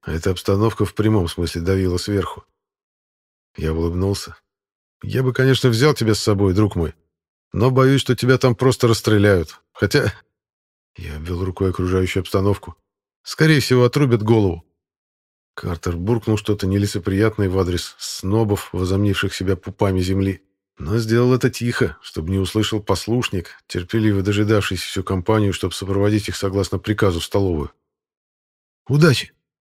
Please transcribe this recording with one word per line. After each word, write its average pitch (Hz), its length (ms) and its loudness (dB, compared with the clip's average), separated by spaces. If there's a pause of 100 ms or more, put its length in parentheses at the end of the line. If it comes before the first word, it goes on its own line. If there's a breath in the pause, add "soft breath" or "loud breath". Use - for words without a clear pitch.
а 78 100 -10
эта 80 200 -2
обстановка 101 540 0
в - 100 -8
прямом 107 320 2
смысле 85 340 -4
давила 92 360 0
сверху". 98 480 -4 (1080)
Я 80 180 -4
улыбнулся. 87 640 -2 (680)
"Я 101 180 -2
бы, 127 120 0
конечно, 131 360 2
взял 127 240 2
тебя 110 220 0
с - 40 -4
собой, 101 340 2
друг 104 220 2
мой, 82 200 -4 (560)
но 110 180 2
боюсь, 131 320 4
что - 140 -2
тебя 123 220 2
там 123 180 2
просто 127 320 2
расстреляют. 104 720 2 (100)
Хотя..." - 420 0 (800)
Я 80 220 -12
обвёл 85 280 -6
рукой 92 240 -2
окружающую 92 520 0
обстановку. 98 540 -2 (460)
"Скорее 156 380 2
всего, 123 240 4
отрубят 120 400 2
голову". 104 420 2 (880)
Картер 87 440 -6
буркнул 110 400 0
что-то 101 280 -2
нелицеприятное 98 840 0
в 92 100 0
адрес 87 400 -2
снобов, 101 720 -2
возомнивших 95 640 0
себя 95 200 -2
пупами 95 440 -2
земли, 95 440 -2 (340)
но 101 200 -4
сделал 117 360 2
это 127 160 2
тихо, - 520 -2
чтобы 80 300 -8
не 95 80 2
услышал 104 420 -2
послушник, 104 720 -4 (160)
терпеливо 101 540 0
дожидавшийся 101 640 0
всю - 180 -6
компанию, 98 500 0
чтобы 90 200 -6
сопроводить 101 560 -2
их - 60 -8
согласно 98 440 -4
приказу 101 400 0
в - 40 -6
столовую. 87 480 -2 (1160)
"Удачи!" — 147 460 2 (280)